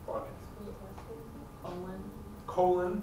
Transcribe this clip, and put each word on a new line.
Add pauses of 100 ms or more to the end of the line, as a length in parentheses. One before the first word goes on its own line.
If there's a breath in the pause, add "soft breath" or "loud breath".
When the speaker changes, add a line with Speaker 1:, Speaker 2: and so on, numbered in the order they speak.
Speaker 1:
organs? (300)
Speaker 2:
The
intestine. (440)
Colon. (440)
Speaker 1:
Colon